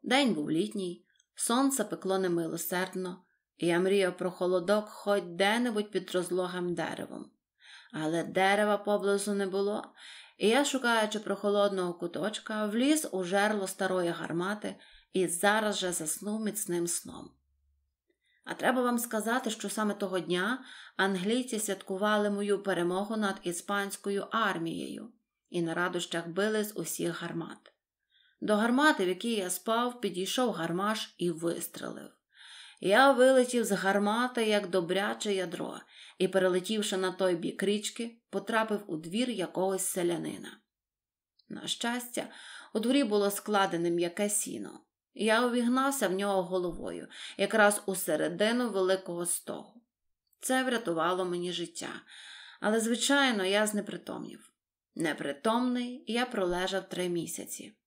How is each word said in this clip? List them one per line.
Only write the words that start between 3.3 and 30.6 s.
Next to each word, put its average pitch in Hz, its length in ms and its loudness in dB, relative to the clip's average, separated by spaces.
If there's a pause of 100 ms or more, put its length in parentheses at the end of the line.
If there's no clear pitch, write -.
і 165 100 -2
я 170 140 4
мріяв 190 360 4
про 180 140 -2
холодок 185 580 2
хоть 180 480 -2
де-небудь 208 540 2
під 185 240 -4
розлогим 180 600 -2
деревом. - 560 -8 (640)
Але 156 320 -2
дерева 202 540 2
поблизу 202 560 0
не 196 120 0
було, 202 380 -2 (540)
і 190 100 2
я, 262 160 4
шукаючи 226 540 2
прохолодного 202 760 2
куточка, 214 720 -4
вліз 262 460 2
у 185 120 -2
жерло 202 420 2
старої 185 440 0
гармати 185 680 -4 (380)
і 185 140 2
зараз 208 500 2
же 185 140 -2
заснув 196 480 -4
міцним 175 460 -2
сном. - 440 -8 (1120)
А - 100 -8
треба 247 280 2
вам 240 160 2
сказати, 226 520 -2
що 208 200 -6
саме 208 240 0
того 190 260 -2
дня 180 440 -2 (320)
англійці 202 600 0
святкували 208 720 0
мою 202 320 0
перемогу 190 540 0
над 202 260 -2
іспанською 196 880 -4
армією, 185 840 -2 (380)
і 175 120 0
на 165 120 -2
радощах 175 540 -4
били 208 360 0
з 214 120 -10
усіх 170 460 -4
гармат. - 500 -8 (680)
До 208 160 2
гармати, 254 480 4
в 180 40 2
якій 208 260 -2
я 185 160 -2
спав, 240 500 -2
підійшов 190 520 -2
гармаш 180 680 -2